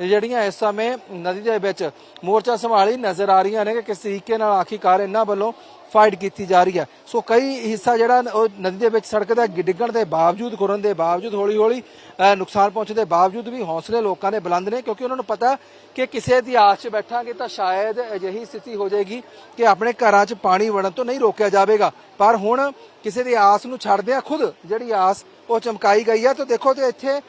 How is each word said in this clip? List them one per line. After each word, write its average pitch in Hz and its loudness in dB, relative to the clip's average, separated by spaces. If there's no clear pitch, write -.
ਜਿਹੜੀਆਂ 208 0
ਇਸ 190 -4
ਸਮੇਂ 220 -2
ਨਦੀ 180 -6
ਦੇ 220 0
ਵਿੱਚ 185 -4
ਮੋਰਚਾ 220 0
ਸੰਭਾਲੀ 226 2
ਨਜ਼ਰ 196 -2
ਆ 190 6
ਰਹੀਆਂ 208 0
ਨੇ 214 -2
ਕਿ 233 -4
ਕਿਸ 214 -8
ਤਰੀਕੇ 208 -6
ਨਾਲ 214 0
ਆਖਿਰਕਾਰ 190 0
ਇਹਨਾਂ 202 0
ਵੱਲੋਂ 208 -2
ਫਾਈਟ 214 6
ਕੀਤੀ 190 -8
ਜਾ 180 6
ਰਹੀ 180 -2
ਹੈ। 147 -4
ਸੋ 233 -4
ਕਈ 240 0
ਹਿੱਸਾ 240 0
ਜਿਹੜਾ 240 4
ਉਹ 220 2
ਨਦੀ 185 -4
ਦੇ 226 2
ਵਿੱਚ 220 -2
ਸੜਕ 214 -2
ਦਾ 233 2
ਡਿੱਗਣ 185 -4
ਦੇ 220 0
ਬਾਵਜੂਦ, 180 -2
ਖੁਰਨ 196 -2
ਦੇ 202 0
ਬਾਵਜੂਦ, 175 -4
ਹੌਲੀ 208 -2
ਹੌਲੀ, 220 0
ਅ, - 6
ਨੁਕਸਾਨ 196 0
ਪਹੁੰਚਣ 208 -6
ਦੇ 220 0
ਬਾਵਜੂਦ 185 0
ਵੀ 247 -10
ਹੌਸਲੇ 165 -4
ਲੋਕਾਂ 202 -2
ਦੇ 214 -4
ਬੁਲੰਦ 180 -2
ਨੇ, 240 -6
ਕਿਉਂਕਿ 240 -8
ਉਹਨਾਂ 262 -4
ਨੂੰ 226 -8
ਪਤਾ 240 0
ਕਿ 254 -4
ਕਿਸੇ 247 0
ਦੀ 247 -8
ਆਸ 202 6
'ਚ 240 -12
ਬੈਠਾਂਗੇ 233 -6
ਤਾਂ 220 -10
ਸ਼ਾਇਦ 202 -2
ਅਜਿਹੀ 196 -8
ਸਥਿਤੀ 226 -16
ਹੋ 202 -4
ਜਾਏਗੀ 208 -4
ਕਿ 233 2
ਆਪਣੇ 214 2
ਘਰਾਂ 202 4
'ਚ 220 -8
ਪਾਣੀ 202 2
ਵੜਨ 190 -2
ਤੋਂ 247 -6
ਨਹੀਂ 262 -4
ਰੋਕਿਆ 208 2
ਜਾਵੇਗਾ। 196 4
ਪਰ 220 6
ਹੁਣ 254 0
ਕਿਸੇ 214 -6
ਦੀ 247 0
ਆਸ 208 4
ਨੂੰ 254 -10
ਛੱਡਦਿਆਂ 214 0
ਖੁਦ 277 -4
ਜਿਹੜੀ 220 -6
ਆਸ 190 0
ਉਹ 233 0
ਚਮਕਾਈ 220 2
ਗਈ 220 0
ਆ। 262 4
ਤਾਂ 269 -4
ਦੇਖੋ 262 0
ਤੇ 269 -2
ਇੱਥੇ 269 -4